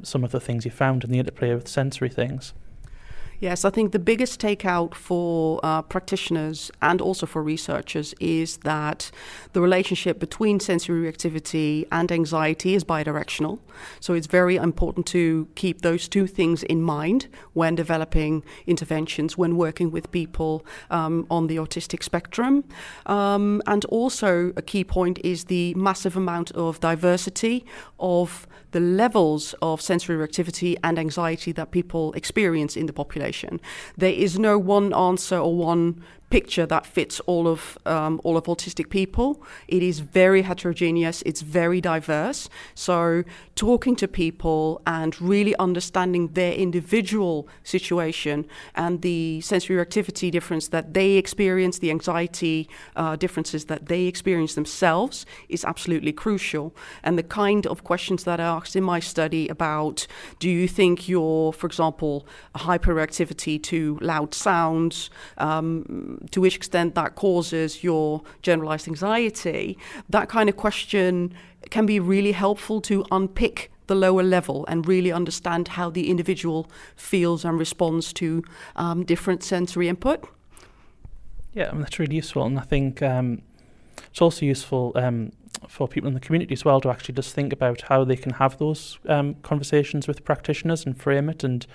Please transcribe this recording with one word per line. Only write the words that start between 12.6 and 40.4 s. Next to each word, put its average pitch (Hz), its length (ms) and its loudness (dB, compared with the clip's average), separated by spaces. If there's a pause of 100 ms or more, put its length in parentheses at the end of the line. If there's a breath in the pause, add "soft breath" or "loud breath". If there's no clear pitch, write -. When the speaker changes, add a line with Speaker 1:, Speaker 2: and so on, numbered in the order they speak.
Speaker 2:
is 190 80 4
bidirectional. 156 760 -2 (400 loud breath)
So 180 140 -2
it's 165 120 0
very 180 300 4
important 165 560 0
to 160 420 2
keep 180 280 -4
those 170 260 0
two 196 180 2
things 170 380 0
in 165 180 0
mind 165 460 0 (240 loud breath)
when 165 240 2
developing 160 640 0 (240 loud breath)
interventions, 160 720 -2
when 170 180 2
working 165 360 0
with 170 180 -6
people, 160 560 -4 (240 loud breath)
um, 165 400 0
on 165 160 2
the 160 120 -2
autistic 160 440 -6
spectrum. 254 640 0 (420 loud breath)
Um, 202 640 2
and 202 160 2
also 196 720 2
a 160 60 -6
key 196 200 -2
point 180 400 0
is 175 220 -2
the 175 300 0
massive 190 420 0
amount 175 400 -2
of 165 240 -2
diversity 180 840 2 (360 loud breath)
of 175 480 0 (240 loud breath)
the 170 80 2
levels 175 840 4
of 160 180 0
sensory 170 360 0
reactivity 165 680 -2
and 165 140 2
anxiety 165 540 -2
that 156 180 -6
people 170 420 -2
experience 165 640 0
in 160 80 -2
the 147 80 -4
population. - 680 -6 (360 loud breath)
There 185 160 4
is 185 260 2
no 208 200 6
one 202 340 4
answer 180 460 2
or 170 180 2
one 170 460 2 (280 loud breath)
picture - 360 2
that 160 180 0
fits - 360 -2
all 170 280 2
of, - 380 -4
um, 160 360 0
all 165 140 2
of 165 80 0
autistic 170 460 -4
people. 240 520 0 (240 loud breath)
It 175 160 2
is 175 180 0
very 190 420 6